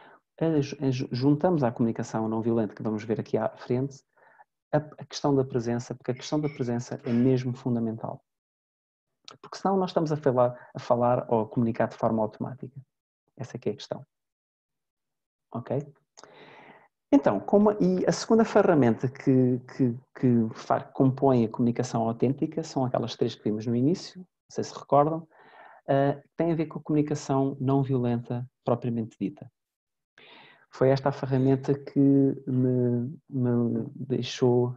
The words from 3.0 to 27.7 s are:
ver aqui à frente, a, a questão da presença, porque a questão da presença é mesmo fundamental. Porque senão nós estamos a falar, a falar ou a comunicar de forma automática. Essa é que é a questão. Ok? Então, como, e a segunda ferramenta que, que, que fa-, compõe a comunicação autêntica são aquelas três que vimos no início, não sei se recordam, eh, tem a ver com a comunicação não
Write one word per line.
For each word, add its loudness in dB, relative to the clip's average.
ver -2
aqui -4
à -2
frente, -6
a, 4
a -6
questão -2
da 2
presença, -4
porque -6
a -8
questão -6
da -2
presença -6
é -2
mesmo 2
fundamental. -4
Porque -18
senão 0
nós -2
estamos 0
a 0
falar, 2
a -12
falar 2
ou 2
a -4
comunicar 0
de -16
forma 0
automática. -8
Essa -10
é -16
que -6
é 0
a -8
questão. -12
Ok? -6
Então, 4
como, 4
e 2
a 4
segunda 4
ferramenta 4
que, 2
que, 2
que 4
fa-, -2
compõe 2
a -2
comunicação -2
autêntica -2
são -4
aquelas -4
três -2
que -16
vimos -4
no 0
início, -2
não -20
sei -6
se -12
recordam, 0
eh, 0
tem 0
a 0
ver -2
com -12
a -10
comunicação 0
não 2